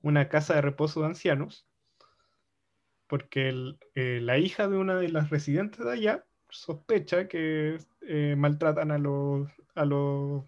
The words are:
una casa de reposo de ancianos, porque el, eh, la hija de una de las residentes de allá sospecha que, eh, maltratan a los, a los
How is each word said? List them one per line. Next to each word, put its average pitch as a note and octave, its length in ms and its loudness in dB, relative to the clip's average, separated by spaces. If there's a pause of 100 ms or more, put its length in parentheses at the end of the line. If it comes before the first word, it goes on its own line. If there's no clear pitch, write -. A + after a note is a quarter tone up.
una D3 280 4
casa D3+ 260 2
de D3 60 4
reposo D3+ 400 -2
de D#3 60 0
ancianos, E3 600 -2 (1400)
porque C3+ 420 -2
el, C3 300 -8 (160)
eh, B2+ 260 -2
la B2 160 2
hija F#3+ 300 0
de G3 100 0
una F#3+ 200 0
de F3+ 120 0
las D3+ 200 0
residentes D#3 560 -2
de A#3+ 60 -2
allá A#3 340 0 (240)
sospecha F3+ 760 -2
que, D#3 500 -2 (240)
eh, D3 360 0
maltratan D3 540 2
a D3 60 0
los, C#3+ 520 0 (260)
a D3+ 100 2
los C#3+ 640 0